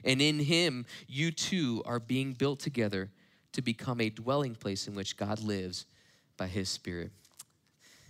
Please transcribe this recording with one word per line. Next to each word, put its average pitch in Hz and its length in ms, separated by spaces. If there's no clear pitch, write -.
And 131 180
in 151 160
him, 147 480
you 156 240
too 131 560
are 120 120
being 131 340
built 135 260
together 101 500
to 131 100
become 120 360
a 110 120
dwelling 123 420
place 101 340
in 104 60
which 95 240
God 107 220
lives 95 480
by 92 80
his 92 240
Spirit. 87 420